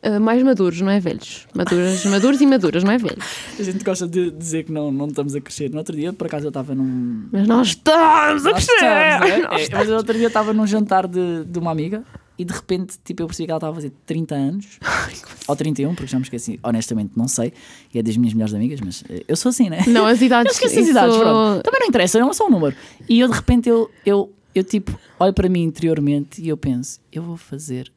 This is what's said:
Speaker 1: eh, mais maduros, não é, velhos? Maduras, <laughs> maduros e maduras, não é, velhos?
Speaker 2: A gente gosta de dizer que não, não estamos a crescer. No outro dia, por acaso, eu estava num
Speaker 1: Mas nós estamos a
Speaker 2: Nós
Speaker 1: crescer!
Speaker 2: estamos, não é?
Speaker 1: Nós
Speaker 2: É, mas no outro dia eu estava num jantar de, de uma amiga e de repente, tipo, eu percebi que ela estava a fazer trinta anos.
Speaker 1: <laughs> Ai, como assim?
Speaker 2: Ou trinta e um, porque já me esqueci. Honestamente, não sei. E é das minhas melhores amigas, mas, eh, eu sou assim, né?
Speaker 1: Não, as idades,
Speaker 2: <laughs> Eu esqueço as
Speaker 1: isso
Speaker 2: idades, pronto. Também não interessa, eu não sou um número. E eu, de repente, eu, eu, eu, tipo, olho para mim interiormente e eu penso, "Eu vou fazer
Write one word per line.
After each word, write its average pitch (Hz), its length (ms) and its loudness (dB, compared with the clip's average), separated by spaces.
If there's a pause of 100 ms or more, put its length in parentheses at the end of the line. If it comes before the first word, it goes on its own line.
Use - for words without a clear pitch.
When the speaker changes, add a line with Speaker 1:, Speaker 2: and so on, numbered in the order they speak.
Speaker 1:
eh, 208 160 0
mais 233 240 4
maduros, 190 380 2
não 196 100 2
é, 202 80 4
velhos? - 560 -8
Maduras, 180 500 0
<laughs> - 0 -
maduros 202 360 2
e 294 40 6
maduras, 185 380 4
não 196 80 4
é, 240 80 2
velhos? - 260 -6 (340)
Speaker 2:
A 208 40 -6
gente 190 200 -6
gosta 180 240 -4
de 175 220 -2
dizer 160 360 -8
que 165 60 -10
não, 147 200 -4
não 143 160 -4
estamos 143 260 -6
a 143 80 -6
crescer. 143 300 -10
No 151 80 -8
outro 160 160 -10
dia, 156 180 -6
por 170 140 -8
acaso, 151 180 -6
eu 151 40 -4
estava 135 260 -8
num 127 560 -4
Speaker 1:
Mas 196 160 0
nós 233 220 4
estamos 311 760 4
a 381 60 4
Speaker 2:
Nós 466 160 2
Speaker 1:
crescer! 427 180 6
Speaker 2:
estamos, 311 340 4
não 359 160 4
é? 359 140 2
Speaker 1:
Nós 160 200 -2
Speaker 2:
É, - 60 -6
mas 208 140 2
no 220 60 2
outro 226 180 -2
dia 226 120 2
eu - 20 2
estava 220 260 0
num 214 140 2
jantar 196 400 0
de, 175 380 -4
de 175 120 -8
uma 170 140 -4
amiga 165 320 -4 (360)
e 180 60 -6
de 175 80 -8
repente, - 500 -6
tipo, 170 200 -8
eu - 20 -4
percebi 165 220 -8
que 175 40 -6
ela 160 60 -2
estava 156 140 -6
a 165 40 -10
fazer 147 160 -10 (140)
trinta 160 300 -6
anos. 147 460 -4
Speaker 1:
<laughs> - 40 -12
Ai, - 300 -4
como - 180 -20
assim? - 140 -18
Speaker 2:
Ou 143 80 -2
trinta 151 260 -4
e 143 60 -2
um, 170 80 -4
porque 131 160 -10
já 131 80 -2
me 127 40 -4
esqueci. 120 380 -10
Honestamente, 113 540 -4
não 117 120 -2
sei. 123 240 -2 (400)
E 117 60 -6
é 113 60 -2
das 110 120 -2
minhas 113 200 2
melhores 107 180 0
amigas, 127 260 -4
mas, - 300 -10
eh, - 180 -12
eu 151 80 -2
sou 247 140 -2
assim, 240 220 0
né? 160 160 -6
Speaker 1:
Não, 226 180 6
as 220 160 4
idades, 247 320 4
Speaker 2:
<laughs> - 80 -2
Eu 508 60 2
esqueço - 80 0
as 415 60 4
Speaker 1:
isso 330 100 4
Speaker 2:
idades, 233 260 6
pronto. 220 460 4
Também 523 160 0
não 480 80 2
interessa, 220 320 2
eu 240 60 4
não 294 100 0
sou 440 100 0
um 359 60 4
número. 151 240 2 (340)
E 226 120 6
eu, 254 60 4
de 226 60 0
repente, 247 340 2
eu, 226 220 2 (160)
eu, 202 260 0 (220)
eu, 190 100 2
tipo, 190 320 -4 (240)
olho 190 140 4
para 185 160 2
mim 175 140 2
interiormente 151 760 -2
e 165 100 -6
eu 151 80 -2
penso, 131 420 -6 (120)
"Eu 160 120 -10
vou 170 140 -12
fazer 139 600 -12